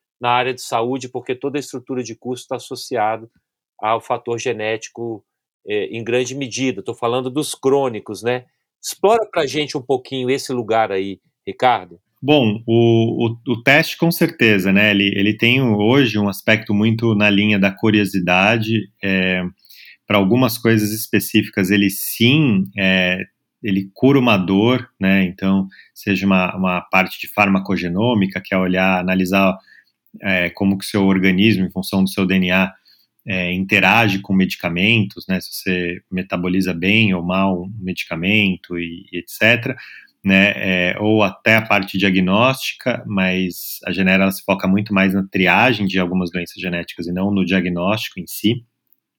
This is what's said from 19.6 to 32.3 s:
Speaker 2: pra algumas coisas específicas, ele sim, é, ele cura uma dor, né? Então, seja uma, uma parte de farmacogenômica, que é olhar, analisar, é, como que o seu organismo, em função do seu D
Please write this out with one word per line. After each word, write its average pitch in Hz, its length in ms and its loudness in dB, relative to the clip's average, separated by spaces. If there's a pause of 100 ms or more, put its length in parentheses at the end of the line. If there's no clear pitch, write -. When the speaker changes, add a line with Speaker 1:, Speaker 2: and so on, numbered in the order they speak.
Speaker 2:
pra 104 100 2
algumas 117 400 2
coisas 107 360 2
específicas, 104 760 -2
ele 101 200 2
sim, 117 720 0 (140)
é, 92 440 0 (400)
ele 95 300 -2
cura 139 260 4
uma 120 180 4
dor, 98 520 2 (100)
né? 95 260 2
Então, 95 440 0 (240)
seja 98 320 -2
uma, 92 320 2
uma 92 240 -2
parte 92 400 -2
de - 80 -14
farmacogenômica, 98 1120 0
que - 140 -6
é 95 40 2
olhar, 92 420 0
analisar, 95 580 2 (640)
é, 92 280 0
como 98 280 0
que 95 60 -10
o - 40 -10
seu 101 160 0
organismo, 95 600 2
em 90 60 -4
função 95 320 -2
do 95 60 2
seu 98 160 -2
D 92 120 0